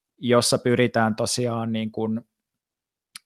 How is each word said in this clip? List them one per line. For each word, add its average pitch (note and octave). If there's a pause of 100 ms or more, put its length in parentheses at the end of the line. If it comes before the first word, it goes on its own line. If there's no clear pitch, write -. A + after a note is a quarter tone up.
(180)
jossa A#2+
pyritään A#2
tosiaan A#2
niin A2
kuin, A2 (1040)